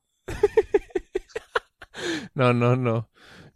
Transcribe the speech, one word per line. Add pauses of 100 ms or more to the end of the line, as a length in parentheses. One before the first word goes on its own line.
(260)
<laughs>
No,
no,
no. (480)